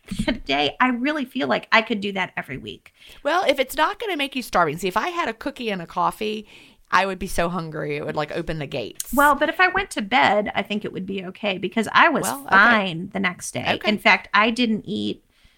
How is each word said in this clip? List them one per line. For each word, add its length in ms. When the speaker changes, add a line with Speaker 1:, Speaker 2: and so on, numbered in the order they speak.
Speaker 1:
<laughs> 180
that 180
day, 360
I 100
really 340
feel 240
like 240
I 80
could 220
do 100
that 240
every 220
week. 340
Speaker 2:
Well, 260
if 100
it's 160
not 240
gonna 200
make 180
you 60
starving. 340
See, 100
if 120
I 100
had 180
a 60
cookie 380
and 100
a 60
coffee, 600
I 160
would 120
be 80
so 220
hungry 480
it 80
would, 120
like, 200
open 220
the 80
gates. 480
Speaker 1:
Well, 200
but 140
if 120
I 80
went 240
to 100
bed, 520
I 80
think 220
it 80
would 140
be 180
okay 320
because 340
I 200
was 140
Speaker 2:
Well, 180
okay. 80
Speaker 1:
fine 640
the 40
next 340
day. 120
Speaker 2:
Okay. 120
Speaker 1:
In 100
fact, 360
I 160
didn't 360
eat, 380